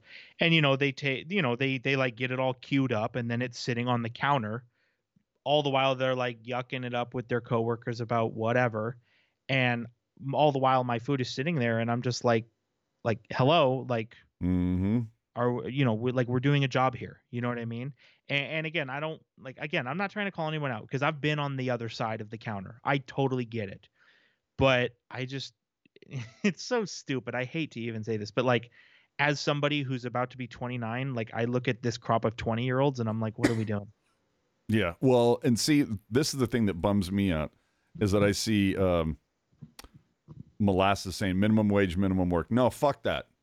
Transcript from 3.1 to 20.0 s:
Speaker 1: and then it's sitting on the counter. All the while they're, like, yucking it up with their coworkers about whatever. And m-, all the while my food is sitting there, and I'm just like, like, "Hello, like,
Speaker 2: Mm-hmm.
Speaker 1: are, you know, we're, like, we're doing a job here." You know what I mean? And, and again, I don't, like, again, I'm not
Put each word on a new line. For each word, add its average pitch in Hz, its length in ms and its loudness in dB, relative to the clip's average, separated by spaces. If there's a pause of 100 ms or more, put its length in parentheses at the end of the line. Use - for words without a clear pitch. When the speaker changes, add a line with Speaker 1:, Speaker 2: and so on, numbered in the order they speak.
Speaker 1:
and 120 140 -4
then 117 100 -2
it's 123 180 -6
sitting 120 300 -4
on 120 140 0
the 117 80 -6
counter. 120 540 -2 (800)
All 147 180 4
the 139 80 0
while 135 240 4
they're, 131 220 0
like, 123 260 -4
yucking 127 420 -6
it 120 100 -6
up 120 200 -4
with 123 140 -6
their 123 120 0
coworkers 117 600 -2
about 117 340 0
whatever. 113 640 0 (500)
And 123 380 0 (340)
m-, 135 140 -6
all 143 180 6
the 135 60 0
while 131 260 4
my 120 140 -2
food 135 240 -2
is 120 80 -4
sitting 156 240 -2
there, 117 240 2
and 117 120 0
I'm 120 120 -2
just - 220 -2
like, 117 220 4 (580)
like, 113 160 0 (100)
"Hello, 131 580 4
like, 117 280 -4 (260)
Speaker 2:
Mm-hmm. 90 580 0 (360)
Speaker 1:
are, 123 320 -2
you 135 180 0
know, 110 80 2
we're, 120 180 -2
like, 127 160 0
we're 127 120 0
doing 143 240 4
a 131 40 2
job 127 280 2
here." - 340 -14
You 120 100 -6
know 123 80 -2
what 120 100 -4
I 117 60 -6
mean? 120 300 -8 (340)
And, 139 180 -2
and 156 200 -4
again, 151 240 -4
I 139 100 -6
don't, 156 220 -8 (160)
like, 127 200 -14
again, 151 280 -4
I'm 139 100 -4
not 196 140 -4